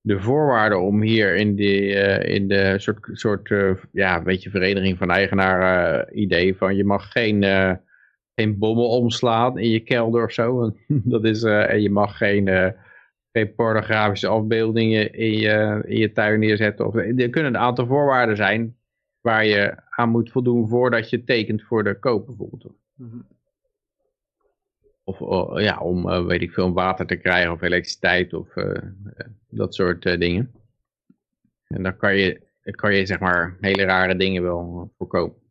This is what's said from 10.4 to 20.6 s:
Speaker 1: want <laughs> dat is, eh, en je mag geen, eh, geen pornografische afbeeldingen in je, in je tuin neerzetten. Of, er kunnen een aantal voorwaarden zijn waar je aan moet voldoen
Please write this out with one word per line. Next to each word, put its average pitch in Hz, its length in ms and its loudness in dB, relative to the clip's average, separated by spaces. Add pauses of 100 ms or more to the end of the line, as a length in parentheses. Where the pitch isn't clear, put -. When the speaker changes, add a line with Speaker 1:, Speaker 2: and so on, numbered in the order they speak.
Speaker 1:
want 113 200 -2 (120)
<laughs> 123 260 0
dat 110 120 0
is, 110 180 2
eh, 107 280 2
en 107 100 2
je 101 80 2
mag 101 280 0
geen, 101 300 2
eh, 92 220 2 (640)
geen 107 240 -2
pornografische 110 720 0
afbeeldingen 110 880 0
in 110 240 -2
je, 107 480 0
in 107 120 -4
je 110 140 2
tuin 107 280 0
neerzetten. 107 480 0
Of, 104 80 -6
er 123 340 0
kunnen 143 240 0
een 92 80 -2
aantal 123 240 0
voorwaarden 127 500 2
zijn 110 420 0 (440)
waar 110 240 2
je 101 300 2 (140)
aan 120 200 -2
moet 113 220 0
voldoen 120 360 0